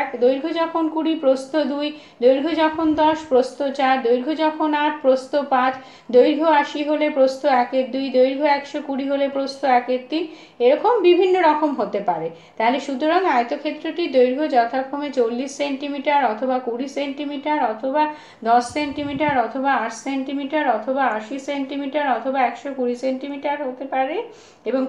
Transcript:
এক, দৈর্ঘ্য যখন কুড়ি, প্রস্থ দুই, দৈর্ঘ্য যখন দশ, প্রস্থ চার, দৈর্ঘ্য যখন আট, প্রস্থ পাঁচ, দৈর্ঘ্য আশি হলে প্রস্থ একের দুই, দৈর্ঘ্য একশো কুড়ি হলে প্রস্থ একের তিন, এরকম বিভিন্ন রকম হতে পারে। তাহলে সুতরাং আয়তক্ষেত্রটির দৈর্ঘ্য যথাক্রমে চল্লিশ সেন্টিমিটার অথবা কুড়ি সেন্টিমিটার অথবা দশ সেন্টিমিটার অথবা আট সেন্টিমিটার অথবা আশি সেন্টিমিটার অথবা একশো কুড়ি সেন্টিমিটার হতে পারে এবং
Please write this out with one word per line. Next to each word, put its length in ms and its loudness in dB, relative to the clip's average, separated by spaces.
এক, 60 -2
দৈর্ঘ্য 260 2
যখন 240 0
কুড়ি, 200 0
প্রস্থ 280 2
দুই, 160 -4
দৈর্ঘ্য 300 4
যখন 240 0
দশ, 160 4
প্রস্থ 280 2
চার, 160 2
দৈর্ঘ্য 260 2
যখন 260 0
আট, 100 0
প্রস্থ 280 2
পাঁচ, 220 2
দৈর্ঘ্য 320 6
আশি 280 -2
হলে 180 2
প্রস্থ 260 4
একের 320 0
দুই, 120 -2
দৈর্ঘ্য 280 4
একশো 300 -8
কুড়ি 260 -4
হলে 140 0
প্রস্থ 240 -6
একের 320 -2
তিন, 140 -2
এরকম 300 4
বিভিন্ন 280 6
রকম 220 2
হতে 280 -2
পারে। 200 -2
তাহলে 300 2
সুতরাং 340 0
আয়তক্ষেত্রটির 840 -2
দৈর্ঘ্য 280 4
যথাক্রমে 540 0
চল্লিশ 320 -2
সেন্টিমিটার 640 0
অথবা 240 -2
কুড়ি 300 -6
সেন্টিমিটার 640 -4
অথবা 300 -2
দশ 160 6
সেন্টিমিটার 580 -2
অথবা 240 -2
আট 100 -8
সেন্টিমিটার 600 -4
অথবা 260 -2
আশি 200 -8
সেন্টিমিটার 580 -4
অথবা 220 -4
একশো 300 -10
কুড়ি 240 -2
সেন্টিমিটার 540 -4
হতে 180 -8
পারে 220 -2
এবং 200 0